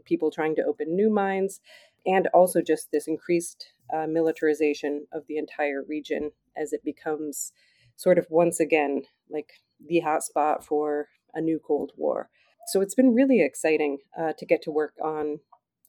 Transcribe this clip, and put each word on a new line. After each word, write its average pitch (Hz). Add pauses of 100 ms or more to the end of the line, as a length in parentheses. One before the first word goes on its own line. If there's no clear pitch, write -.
people 165
trying 156
to -
open 151
new 214
mines, 196 (460)
and 190
also 180
just 156
this 151
increased, - (200)
uh, 156
militarization 151
of 156
the 151
entire 147
region 151 (240)
as 147
it 147
becomes 151 (460)
sort 180
of 165
once 170
again, 147 (280)
like, 151 (340)
the 165
hot 156
spot -
for 147 (240)
a 160
new 160
Cold -
War. - (380)
So 196
it's 196
been 254
really 262
exciting, 151 (200)
uh, 160
to 175
get 165
to 160
work 151 (100)
on 151 (500)